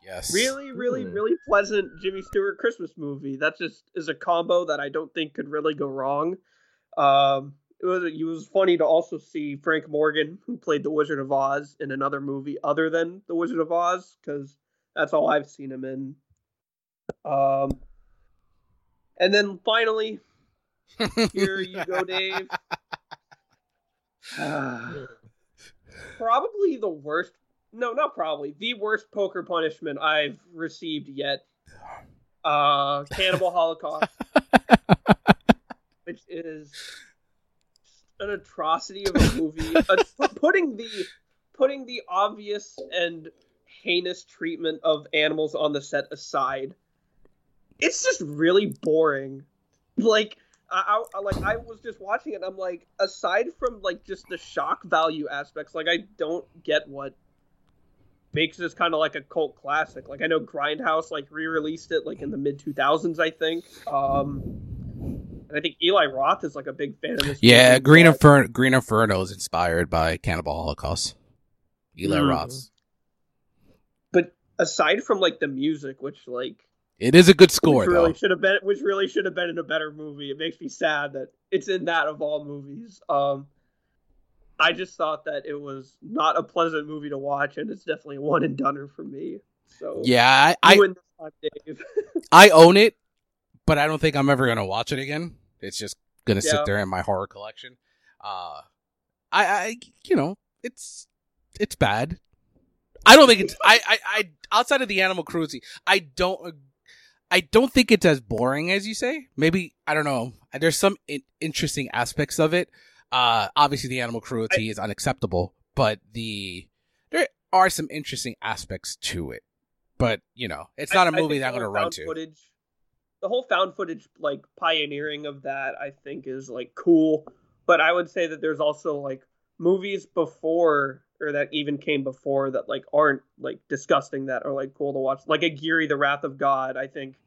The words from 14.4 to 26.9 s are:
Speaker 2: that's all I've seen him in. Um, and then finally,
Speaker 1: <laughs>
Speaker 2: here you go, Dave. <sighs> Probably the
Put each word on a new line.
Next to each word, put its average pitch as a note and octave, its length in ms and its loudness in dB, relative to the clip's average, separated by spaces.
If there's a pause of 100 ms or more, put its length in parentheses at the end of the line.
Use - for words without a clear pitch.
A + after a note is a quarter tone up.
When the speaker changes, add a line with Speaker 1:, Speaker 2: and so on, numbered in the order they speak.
Speaker 2:
that's D3+ 160 -2
all D#3 160 2
I've D3 200 0
seen C#3 220 -16
him C3 140 -12
in. C3+ 320 -12 (1040)
Um, C#3 560 -2 (1400)
and F#3 160 2
then G3+ 300 2
finally, A3 560 -2 (800)
Speaker 1:
<laughs> - 340 -2
Speaker 2:
here F#3+ 260 -2
you F#3 260 -8
go, F#3 180 -4
Dave. F#3 440 -6 (1900)
<sighs> - 0 - (1800)
Probably E4 600 0
the G#3 120 -4